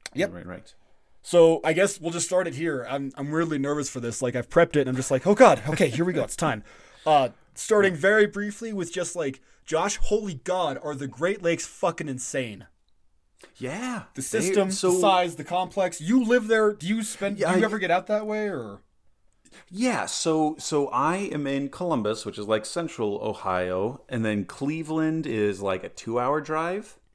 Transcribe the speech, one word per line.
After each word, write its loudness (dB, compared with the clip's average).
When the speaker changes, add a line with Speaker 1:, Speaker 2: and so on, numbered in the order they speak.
Speaker 1:
Yep. -4
Speaker 2:
Right, -14
right. -16
Speaker 1:
So 6
I 2
guess 0
we'll -6
just -4
start 0
it -8
here. -4
I'm, -6
I'm -8
weirdly 0
nervous -2
for -8
this. -6
Like, -2
I've -6
prepped 6
it, 4
and 0
I'm -2
just -2
like, 0
"Oh, 6
God. 8
Okay, 2
here -2
we -2
go. 0
It's -8
time." -2
Uh, 4
starting 4
very 6
briefly -6
with -6
just, -6
like, -4
Josh, 0
holy 2
God, -2
are -6
the -6
Great -2
Lakes 0
fucking -4
insane. -8
Speaker 2:
Yeah. -8
Speaker 1:
The -10
Speaker 2:
They, -
Speaker 1:
system, 0
Speaker 2:
so 0
Speaker 1:
the 2
size, 4
the -10
complex. -4
You 4
live 2
there. 2
Do -10
you -2
spend, -6
Speaker 2:
Yeah, 2
Speaker 1:
do 4
you 4
Speaker 2:
I 4
Speaker 1:
ever -2
get 0
out 2
that 0
way, -2
or? -8
Speaker 2:
Yeah, -2
so, 0
so 0
I 0
am -4
in -2
Columbus, -2
which -8
is, -8
like, 0
central -4
Ohio, -2
and -4
then 0
Cleveland -4
is, 0
like, -2
a -10
two-hour -2
drive. -6